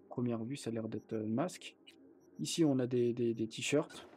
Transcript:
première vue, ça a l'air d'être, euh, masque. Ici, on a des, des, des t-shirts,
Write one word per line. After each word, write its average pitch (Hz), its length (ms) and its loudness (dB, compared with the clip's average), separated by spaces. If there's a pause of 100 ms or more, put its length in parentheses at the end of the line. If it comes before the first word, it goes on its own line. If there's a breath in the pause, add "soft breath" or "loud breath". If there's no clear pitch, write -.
première 117 340 -2
vue, 135 140 -6
ça - 120 -6
a 117 40 -2
l'air 113 160 -4
d'être, 113 240 -8
euh, 110 120 0
masque. 131 520 -2 (640)
Ici, 160 260 2
on 139 140 6
a 127 80 2
des, 120 260 4
des, 117 200 2
des 110 140 -2
t-shirts, - 680 -2